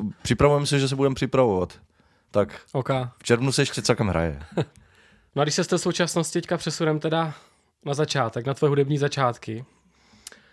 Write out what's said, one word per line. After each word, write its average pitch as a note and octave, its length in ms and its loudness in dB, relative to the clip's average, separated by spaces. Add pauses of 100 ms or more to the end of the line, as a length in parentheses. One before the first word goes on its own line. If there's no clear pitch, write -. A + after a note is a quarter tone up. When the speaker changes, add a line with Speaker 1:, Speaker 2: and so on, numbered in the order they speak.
(220)
Speaker 1:
připravujeme C#3+ 440 2
se, C#3+ 140 2
že C3+ 80 2
se C3+ 80 -2
budeme C3+ 200 2
připravovat. A2+ 640 2 (520)
Tak G2+ 300 0 (100)
Speaker 2:
Ok. C3+ 180 -4 (280)
Speaker 1:
v - 60 -20
červnu A#2+ 280 2
se D3 100 2
ještě C3 200 0
celkem A2+ 260 2
hraje. E2 320 0 (180)
Speaker 2:
<laughs> D3+ 60 0 (720)
No C#3 60 0
a D3+ 40 4
když D3+ 100 -4
se F#3 80 0
z - 40 -4
té F3+ 100 0
současnosti E3+ 640 -2
teďka E3+ 160 -4
přesuneme D#3 420 -2
teda D#3+ 340 -2 (520)
na C#3+ 80 -4
začátek, C3 520 -2
na C3+ 80 -2
tvoje D3+ 160 2
hudební C#3+ 280 2
začátky. B2+ 680 -2 (880)